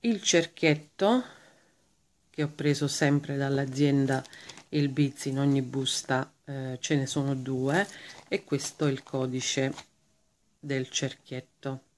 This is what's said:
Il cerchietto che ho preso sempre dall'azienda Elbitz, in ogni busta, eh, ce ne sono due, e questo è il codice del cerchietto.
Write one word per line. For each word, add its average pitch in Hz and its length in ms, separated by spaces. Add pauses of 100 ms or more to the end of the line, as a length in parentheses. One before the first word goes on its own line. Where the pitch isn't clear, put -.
Il 226 200
cerchietto 170 1000 (1080)
che - 120
ho 147 60
preso 147 400
sempre 143 480
dall'azienda 139 880 (460)
Elbitz, 143 560
in 135 120
ogni 139 220
busta, 131 720 (140)
eh, 131 340
ce - 160
ne 135 80
sono 139 300
due, 135 520 (420)
e - 160
questo - 420
è 143 40
il 135 120
codice 131 720 (840)
del 135 300
cerchietto. - 920 (160)